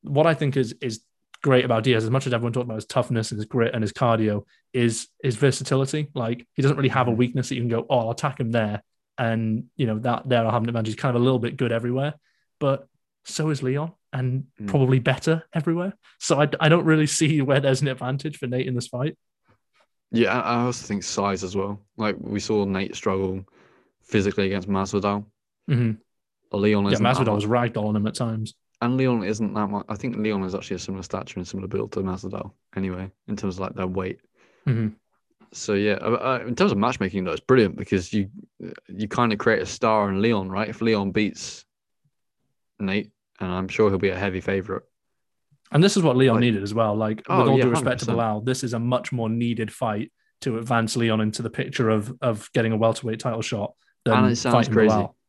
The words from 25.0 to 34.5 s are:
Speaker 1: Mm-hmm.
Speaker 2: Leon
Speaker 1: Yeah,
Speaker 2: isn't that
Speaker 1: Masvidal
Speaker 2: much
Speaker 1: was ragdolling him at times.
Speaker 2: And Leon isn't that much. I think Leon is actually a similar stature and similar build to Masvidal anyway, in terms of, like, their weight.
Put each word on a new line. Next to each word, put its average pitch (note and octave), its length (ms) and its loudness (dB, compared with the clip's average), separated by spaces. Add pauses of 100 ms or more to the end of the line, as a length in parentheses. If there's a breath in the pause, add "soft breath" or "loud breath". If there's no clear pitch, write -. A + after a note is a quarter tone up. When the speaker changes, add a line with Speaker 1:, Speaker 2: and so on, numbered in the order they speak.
Speaker 1:
Mm-hmm. A#2+ 220 2 (640)
Speaker 2:
Leon G2+ 280 2
Speaker 1:
Yeah, G2 60 2
Speaker 2:
isn't - 120 2
that B2 140 4
Speaker 1:
Masvidal B2+ 100 2
Speaker 2:
much G#2+ 80 2
Speaker 1:
was G#2 120 0
ragdolling A2 500 0
him G#2 100 0
at G#2+ 80 -4
times. A2+ 400 -4 (280)
Speaker 2:
And B2 160 0
Leon B2 260 2
isn't G2+ 300 -2
that G#2 160 -2
much. G2+ 180 -4
I G#2+ 60 -6
think A#2 220 -6
Leon G#2 260 -2
is F#2 120 -4
actually F#2+ 220 -6
a F2 40 -8
similar F#2+ 220 -8
stature - 380 -8
and F2 80 -10
similar F#2+ 200 -8
build G2+ 240 -6
to G2+ 80 -4
Masvidal F#2+ 520 -8 (240)
anyway, F#2 340 -6 (180)
in G#2+ 80 -6
terms F#2+ 200 -6
of, F#2+ 40 -12
like, F#2 140 -6
their F#2+ 120 -4
weight. F#2 340 -6 (480 soft breath)